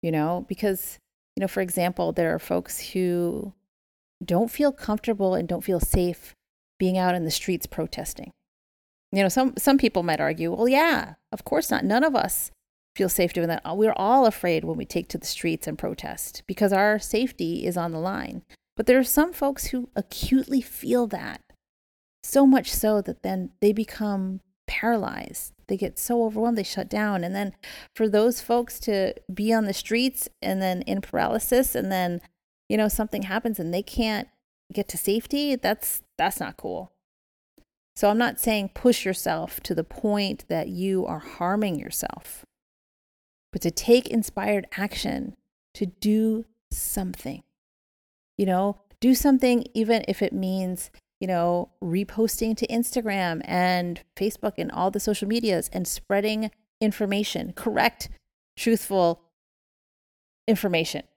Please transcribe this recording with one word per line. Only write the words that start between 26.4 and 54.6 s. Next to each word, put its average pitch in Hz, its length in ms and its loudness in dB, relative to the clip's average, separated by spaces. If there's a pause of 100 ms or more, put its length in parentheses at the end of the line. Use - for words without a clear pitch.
they 202 60 -2
shut 190 260 -6
down. 208 360 0
And 180 100 -4
then 196 200 -4 (400)
for 220 140 2
those 214 320 4
folks 240 400 0
to 196 340 0 (180)
be 208 200 0
on 220 140 2
the 196 60 -2
streets 240 560 -2 (120)
and 190 220 -2
then 185 200 0
in 196 180 -2
paralysis, - 760 0
and 185 160 -2
then, 180 300 -2 (480)
you 214 80 0
know, 214 120 4
something 214 340 -2
happens 202 360 -4
and 170 160 -4
they 196 80 -2
can't 220 460 -2 (440)
get - 160 -4
to - 80 -10
safety, 269 600 0
that's, - 460 -2 (140)
that's 175 240 0
not 131 160 -8
cool. 90 360 -8 (1040)
So 208 120 4
I'm 208 100 4
not - 220 0
saying 208 340 0
push - 300 2
yourself 165 560 -4
to - 140 -6
the 160 100 -2
point 208 640 -2
that 160 200 -2
you 185 380 -2
are 165 120 -6
harming 185 600 -2
yourself, - 680 -10 (1080)
but 175 100 -6
to 170 80 2
take 240 380 4
inspired 208 580 -2 (100)
action, - 600 -4 (380)
to 202 120 -4
do 220 600 0 (240)
something, - 720 -6 (960)
you 196 80 2
know, 190 340 2 (200)
do 254 140 6
something, 247 600 4
even 220 340 2
if 196 140 0
it 196 100 0
means, 185 580 -4 (300)
you 190 60 -4
know, 175 420 2 (140)
reposting 214 720 0
to - 120 -2
Instagram 196 760 -2
and 180 560 0 (160)
Facebook 208 400 -2
and - 160 -6